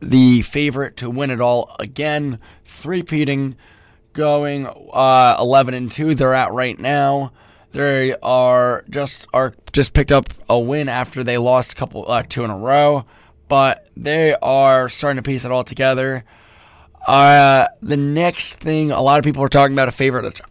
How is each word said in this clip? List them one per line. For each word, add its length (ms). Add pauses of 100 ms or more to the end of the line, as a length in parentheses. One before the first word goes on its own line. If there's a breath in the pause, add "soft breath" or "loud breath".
the 420
favorite 540
to 120
win 220
it 100
all 380
again, 600 (260 soft breath)
three-peating, 920 (580 soft breath)
going, 540
uh, 720
eleven 340
and 180
two. 220
They're 220
at 180
right 240
now. 560 (380 soft breath)
They 500
are 640
just, 460
are 220 (160)
just 220
picked 180
up 160 (200)
a 120
win 280
after 360
they 160
lost 320
a 40
couple, 320
uh, 140
two 220
in 80
a 60
row. 480 (420 soft breath)
But 400 (100)
they 380
are 520
starting 300
to 100
piece 180
it 60
all 120
together. 600 (800 soft breath)
Uh, 640 (140)
the 160
next 560
thing, 380
a 100
lot 180
of 60
people 180
are 60
talking 240
about 160
a 20
favorite, 320
which 280